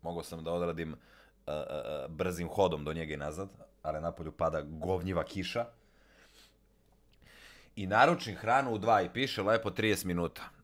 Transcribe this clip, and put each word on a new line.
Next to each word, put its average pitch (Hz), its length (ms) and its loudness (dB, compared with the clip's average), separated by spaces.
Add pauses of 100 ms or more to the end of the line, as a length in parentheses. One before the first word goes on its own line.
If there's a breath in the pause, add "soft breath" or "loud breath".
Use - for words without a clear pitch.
Mogao 85 220 -6
sam 82 200 -12
da 82 80 -2
odradim, 82 420 -2
e, - 40 -12 (500 soft breath)
e, 73 60 -4
e, 73 560 -4
brzim 85 380 -4
hodom 82 380 2
do 78 80 -4
njega 80 200 -4
i 73 40 -6
nazad, 78 320 -6 (340)
ali 78 180 -4
napolju 82 300 -6
pada 80 300 0
govnjiva 85 640 -2
kiša. 101 420 -4 (2000 loud breath)
I 98 120 -4
naručim 117 480 6
hranu 127 360 2
u 110 60 0
dva 107 240 6
i 87 120 -2
piše 127 280 -2
lepo 107 300 2
trideset 107 340 2
minuta. 87 360 0 (220)